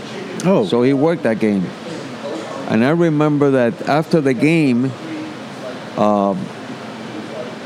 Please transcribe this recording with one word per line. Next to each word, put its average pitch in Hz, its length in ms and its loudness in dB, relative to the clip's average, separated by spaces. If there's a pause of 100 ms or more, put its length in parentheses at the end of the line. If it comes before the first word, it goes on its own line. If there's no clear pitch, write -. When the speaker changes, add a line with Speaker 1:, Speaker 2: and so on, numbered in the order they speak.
(440)
Speaker 1:
Oh. 165 220 4
Speaker 2:
So 117 160 2
he 131 120 4
worked 156 300 2
that 113 160 0
game. 101 260 2 (1000)
And 110 160 2
I 131 60 4
remember 151 640 4
that 120 360 2
after 160 340 2
the 135 120 2
game, 135 580 2 (1040)
uh, 101 360 4 (1300)